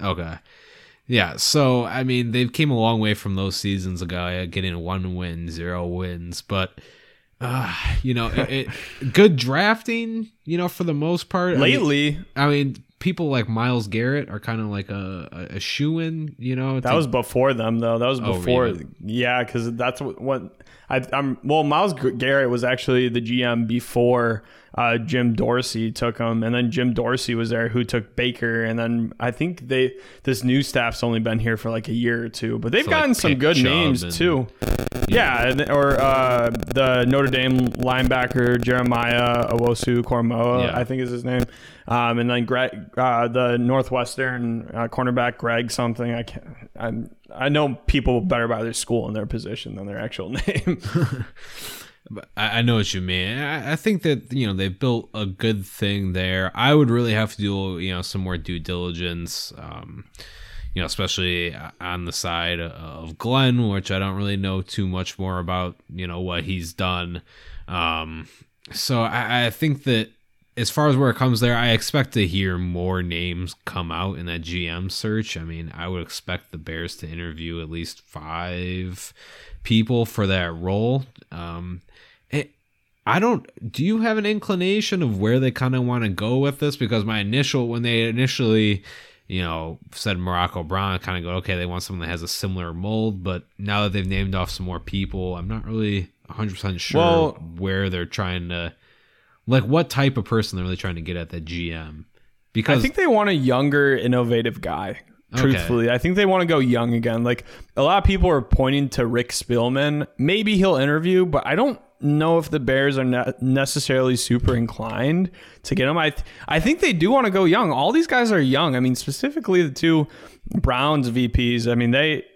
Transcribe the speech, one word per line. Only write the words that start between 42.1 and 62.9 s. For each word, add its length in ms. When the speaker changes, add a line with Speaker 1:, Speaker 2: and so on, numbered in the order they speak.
Speaker 2:
and 100
then 160
Greg, 260
uh, 320
the 280
Northwestern, 1160
uh, 140
cornerback, 480
Greg 340
something. 420
I 100
can't, 220
I'm, 320
I 160
know 260
people 340
better 260
by 160
their 100
school 340
and 80
their 100
position 520
than 100
their 120
actual 300
<laughs> 180
name. 380
Speaker 1:
<laughs> 400
But 280
I, 220
I 20
know 140
what 180
you 80
mean. 360
I, 360
I 20
think 280
that, 280
you 160
know, 60
they've 260
built 340
a 120
good 400
thing 480
there. 420
I 180
would 160
really 240
have 220
to 60
do, 380
you 140
know, 80
some 200
more 160
due 220
diligence, 1000
um, 480
you 80
know, 40
especially 680
on 240
the 80
side 480
of 560